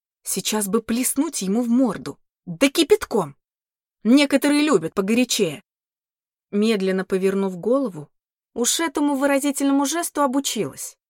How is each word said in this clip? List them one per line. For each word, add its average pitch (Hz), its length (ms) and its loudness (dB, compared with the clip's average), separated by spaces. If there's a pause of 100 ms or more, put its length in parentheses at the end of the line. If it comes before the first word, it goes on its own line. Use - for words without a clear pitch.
(240)
«Сейчас 208 440 -4
бы 220 140 0
плеснуть 262 600 -2
ему 202 200 0
в 240 80 -2
морду, 233 500 0 (260)
да 175 240 2
кипятком! 254 680 0 (680)
Некоторые 285 600 4
любят 196 300 2
погорячее». 202 680 0 (880)
Медленно 190 520 0
повернув 190 540 -2
голову, 196 520 -2 (440)
уж 233 260 -2
этому 311 360 0
выразительному 277 680 0
жесту 311 360 -4
обучилась. 254 760 -4 (120)